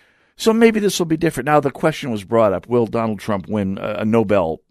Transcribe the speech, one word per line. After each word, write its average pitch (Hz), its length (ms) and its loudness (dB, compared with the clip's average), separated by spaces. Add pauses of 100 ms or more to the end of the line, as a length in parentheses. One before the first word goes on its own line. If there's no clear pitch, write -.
(380)
So - 140 2
maybe 226 300 4
this 196 180 0
will 180 60 -2
be 160 100 0
different. 156 300 -2
Now, 151 160 4
the 135 100 0
question 151 400 -4
was 101 140 -6
brought 113 260 2
up, 87 160 -4
will 117 200 2
Donald 110 320 -4
Trump 101 280 -4
win 98 300 -2
a, 104 220 -6
a 107 60 -4
Nobel 101 540 0 (120)